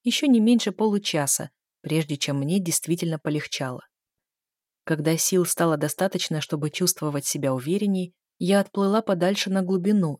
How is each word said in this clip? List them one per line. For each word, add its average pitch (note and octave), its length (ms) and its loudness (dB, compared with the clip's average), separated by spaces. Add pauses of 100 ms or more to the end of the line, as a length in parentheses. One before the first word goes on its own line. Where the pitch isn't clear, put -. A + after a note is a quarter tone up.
еще A#3+ 240 0
не B3 120 8
меньше A3 320 4
получаса, G3+ 800 0 (300)
прежде D3+ 360 -2
чем C#3 220 -2
мне D#3 200 0
действительно E3 600 -2
полегчало. C#3+ 680 -6 (1000)
Когда D#3 320 0
сил F3+ 280 2
стало E3 320 2
достаточно, D#3 640 -2
чтобы D3 300 -4
чувствовать D3+ 540 -2
себя C#3 280 -2
уверенней, F3+ 640 -2 (240)
я G3 200 2
отплыла G3 420 0
подальше F#3+ 480 0
на F#3+ 120 0
глубину F#3 580 0